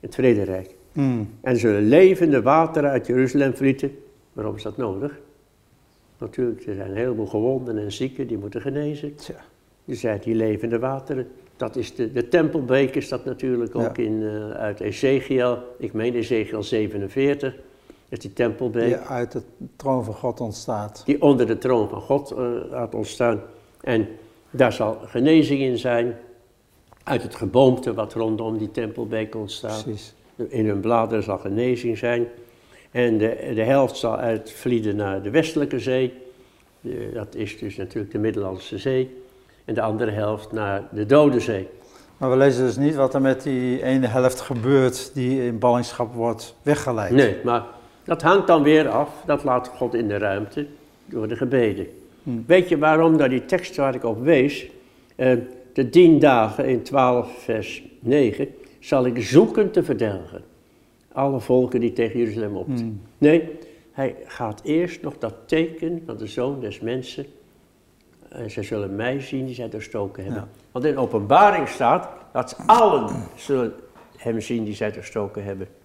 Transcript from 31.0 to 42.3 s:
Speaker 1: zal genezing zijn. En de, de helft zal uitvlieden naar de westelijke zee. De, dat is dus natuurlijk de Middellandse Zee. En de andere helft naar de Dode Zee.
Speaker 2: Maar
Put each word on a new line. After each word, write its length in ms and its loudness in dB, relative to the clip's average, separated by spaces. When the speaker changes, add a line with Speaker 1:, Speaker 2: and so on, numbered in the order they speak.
Speaker 1:
zal 160 -4
genezing 600 -2
zijn. 280 -2
En 280 2
de, 360 -2
de 80 0
helft 340 2
zal 200 -2
uitvlieden 800 -2
naar 260 -2
de 80 -6
westelijke 480 0
zee. 340 -2
De, 340 -10
dat 200 -10
is 240 -8
dus 180 -10
natuurlijk 360 -8
de 60 -4
Middellandse 600 -4
Zee. 420 -2
En 100 -4
de 80 -2
andere 280 0
helft 420 -4
naar 380 -4
de 160 -4
Dode 340 6
Zee. 280 -4
Speaker 2:
Maar 140 -2